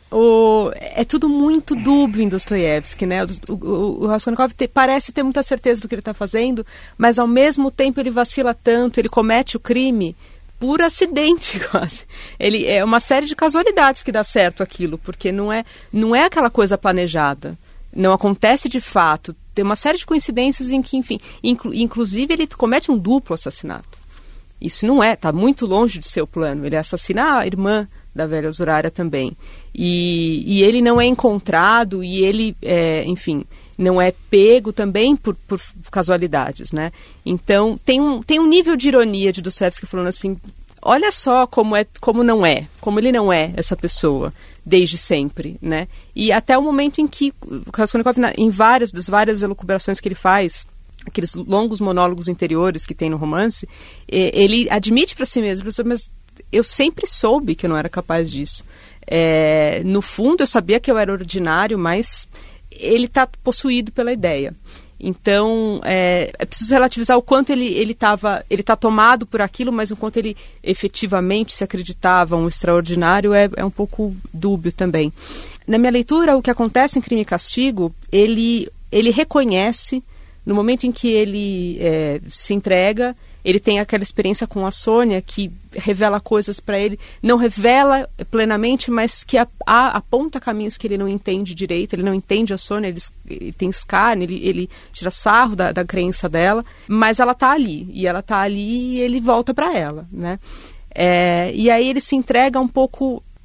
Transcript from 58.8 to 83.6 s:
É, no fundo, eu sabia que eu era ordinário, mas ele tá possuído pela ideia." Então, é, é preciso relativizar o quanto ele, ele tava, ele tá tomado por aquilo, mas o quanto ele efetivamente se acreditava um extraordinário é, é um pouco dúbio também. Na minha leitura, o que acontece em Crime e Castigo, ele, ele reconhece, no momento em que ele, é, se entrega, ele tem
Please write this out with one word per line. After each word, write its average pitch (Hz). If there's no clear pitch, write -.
É, 156
no 190
fundo, 285
eu 269
sabia 208
que -
eu 226
era 196
ordinário, 185
mas 175
ele 233
tá 254
possuído 247
pela 240
ideia." 165
Então, 208
é, 180
é -
preciso 220
relativizar 247
o 247
quanto 262
ele, 247
ele 220
tava, 208
ele 202
tá 220
tomado 220
por 220
aquilo, 240
mas 214
o 208
quanto 214
ele 214
efetivamente 196
se -
acreditava 180
um 165
extraordinário 175
é, 202
é -
um 196
pouco 208
dúbio 170
também. 160
Na 220
minha 247
leitura, 285
o 254
que 247
acontece 247
em 233
Crime 226
e 208
Castigo, 196
ele, 226
ele 233
reconhece, 240
no 202
momento 233
em 247
que 240
ele, 202
é, 156
se -
entrega, 202
ele 185
tem 202